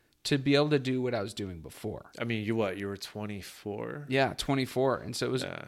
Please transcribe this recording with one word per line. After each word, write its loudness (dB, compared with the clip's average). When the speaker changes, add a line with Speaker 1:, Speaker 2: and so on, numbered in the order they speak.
Speaker 1:
to 4
be 4
able 6
to 4
do 0
what 0
I 0
was -6
doing -6
before. -10
Speaker 2:
I -4
mean, -2
you 2
what? 2
You -4
were -6
twenty-four? -8
Speaker 1:
Yeah, 4
twenty-four. 2
And -6
so 0
it 0
was, 0
Speaker 2:
Yeah. -8